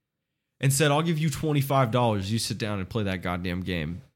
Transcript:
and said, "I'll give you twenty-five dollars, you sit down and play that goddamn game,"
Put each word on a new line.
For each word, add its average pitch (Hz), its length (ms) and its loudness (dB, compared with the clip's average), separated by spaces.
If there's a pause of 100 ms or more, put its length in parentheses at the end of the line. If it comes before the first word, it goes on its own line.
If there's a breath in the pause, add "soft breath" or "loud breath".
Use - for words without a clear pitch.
(600)
and 135 120 2
said, 143 180 4
"I'll 147 120 4
give 165 160 0
you 156 120 0
twenty-five 139 640 2
dollars, 107 400 2
you 113 80 0
sit 104 180 -4
down 107 220 -4
and 90 80 -6
play 110 160 -2
that 95 180 -2
goddamn 90 400 -2
game," 87 380 -4 (140)